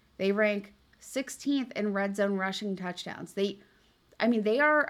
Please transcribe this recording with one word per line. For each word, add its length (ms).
They 160
rank 400
sixteenth 800
in 160
red 220
zone 180
rushing 420
touchdowns. 580
They, 260
I 80
mean, 160
they 160
are 300